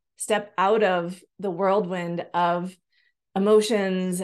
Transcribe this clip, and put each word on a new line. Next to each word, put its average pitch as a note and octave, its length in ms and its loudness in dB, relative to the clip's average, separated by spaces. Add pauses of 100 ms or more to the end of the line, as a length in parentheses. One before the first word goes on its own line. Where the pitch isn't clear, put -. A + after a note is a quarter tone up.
(160)
step G#3 420 -4
out G#3 240 4
of F3+ 400 -2 (160)
the F#3+ 140 -6
whirlwind F3 840 -2
of F3 420 0 (600)
emotions G3 880 2